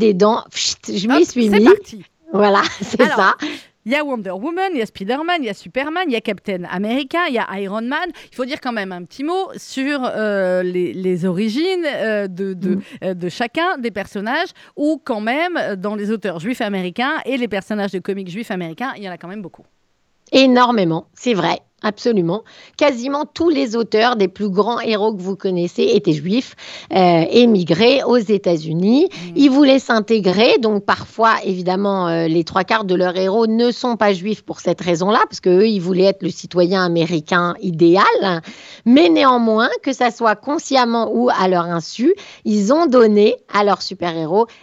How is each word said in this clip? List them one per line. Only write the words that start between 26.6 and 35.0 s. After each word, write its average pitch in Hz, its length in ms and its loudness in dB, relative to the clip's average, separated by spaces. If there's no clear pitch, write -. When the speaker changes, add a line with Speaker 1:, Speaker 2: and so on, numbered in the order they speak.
Speaker 1:
euh, 175 340 6
émigrés 226 760 4
aux 247 140 2
États-Unis. 190 920 0
Speaker 2:
Mm. - 240 -14
Speaker 1:
Ils 285 160 6
voulaient 269 300 6
s'intégrer, 220 800 2
donc 214 260 0
parfois, 220 500 0
évidemment, 190 600 -2
euh, 165 220 0
les 160 160 2
trois 190 180 -2
quarts 220 220 -2
de 185 100 0
leurs 180 220 0
héros 190 320 2
ne 233 240 2
sont 240 240 -4
pas 208 160 2
juifs 190 300 -4
pour - 180 -14
cette 175 200 -2
raison-là, 180 480 2